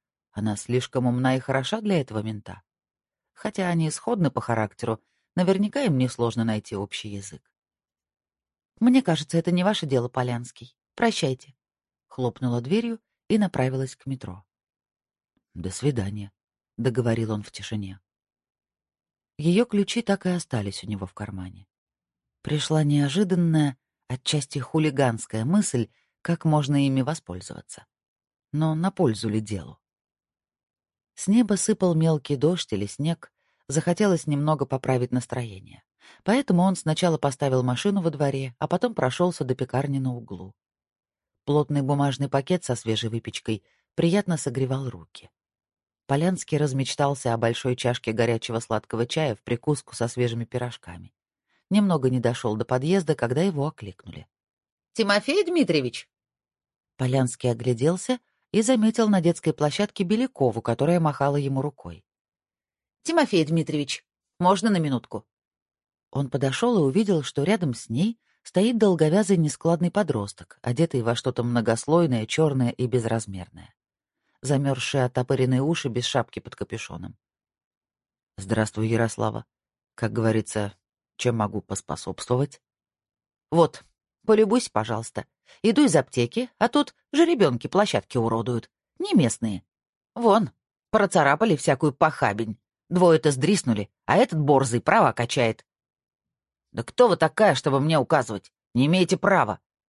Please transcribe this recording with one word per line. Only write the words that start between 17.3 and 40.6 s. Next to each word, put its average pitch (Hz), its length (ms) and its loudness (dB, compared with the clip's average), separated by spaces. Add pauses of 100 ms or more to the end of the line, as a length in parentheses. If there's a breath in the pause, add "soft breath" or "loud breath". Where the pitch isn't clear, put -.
он 104 120 -6
в - 80 -20
тишине. 98 480 -10 (1400)
Её 175 280 2
ключи 208 360 -2
так 202 240 -2
и 185 40 -2
остались 113 540 -4
у 98 40 -16
него 98 200 -6
в - 60 -16
кармане. 95 540 -12 (720)
Пришла 151 420 0
неожиданная, 151 920 2 (300)
отчасти 143 520 -4
хулиганская 131 840 -2
мысль, 151 440 0 (320)
как 170 240 -2
можно 143 400 2
ими 135 160 0
воспользоваться. - 840 -10 (680)
Но 156 240 0
на 180 160 0
пользу 113 380 0
ли 107 120 -2
делу? 104 380 -10 (1400)
С - 120 -14
неба 214 280 4
сыпал 185 400 2
мелкий 156 400 0
дождь 156 380 0
или 101 120 -4
снег, 156 460 -6 (360)
захотелось 175 600 0
немного 147 380 0
поправить 127 460 -2
настроение. 117 720 -8 (400 soft breath)
Поэтому 196 400 2
он 190 120 2
сначала 156 420 0
поставил 131 460 0
машину 185 380 -2
во 165 80 0
дворе, 135 500 -4
а 156 80 -4
потом 220 260 0
прошёлся 160 500 -2
до 127 120 -2
пекарни 139 440 -4
на 131 140 -2
углу. 101 400 -14 (920)